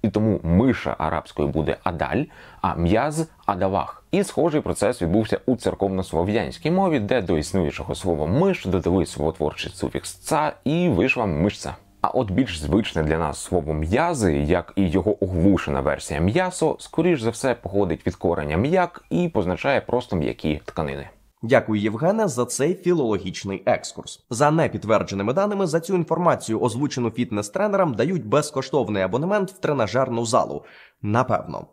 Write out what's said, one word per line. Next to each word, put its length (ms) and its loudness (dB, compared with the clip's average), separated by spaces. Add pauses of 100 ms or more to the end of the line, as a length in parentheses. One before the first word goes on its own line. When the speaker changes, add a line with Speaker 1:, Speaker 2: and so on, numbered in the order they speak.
Speaker 1:
І 60 2
тому 340 2
миша 560 4
арабською 500 -2
буде 340 0
«адаль», 420 -2 (360)
а 140 0
м'яз 540 2 (180)
«адалах». 640 -2
І 140 2
схожий 360 0
процес 420 -2
відбувся 440 2
у 100 2
церковнослов'янській 1120 -2
мові, 300 2
де 220 0
до 160 2
існуючого 560 -2
слова 320 -2
«миш» 400 0
додали 400 2
словотворчий 680 -4
суфікс 420 -8
«ца» 380 -2 (120)
і 240 2
вийшла 380 2
мишця. 500 -2 (240)
А 80 0
от 220 -2
більш 300 -2
звичне 420 0
для 160 2
нас 200 -2
слово 360 -2
«м'язи», 580 0
як 440 0
і 120 2
його 360 0
оглушена 560 2
версія 400 -2
«м'ясо», 580 0
скоріш 440 0
за 80 0
все 240 -2
походить 520 -2
від 100 -4
кореня 400 0
«м'як» 540 0
і 180 0
позначає 520 0
просто 360 -2
м'які 480 -2
тканини. 440 -8 (340)
Speaker 2:
Дякую, 380 2
Євгене, 480 0
за 160 -2
цей 300 0
філологічний 920 -2
екскурс. 640 -4
За 200 2
непідтвердженими 840 0
даними, 340 0
за 140 0
цю 140 -4
інформацію, 680 0
озвучену 500 0
фітнес-тренерам, 840 0
дають 320 0
безкоштовний 760 0
абонемент 480 0
в 80 -20
тренажерну 680 0
залу. 380 0 (380)
Напевно. 720 0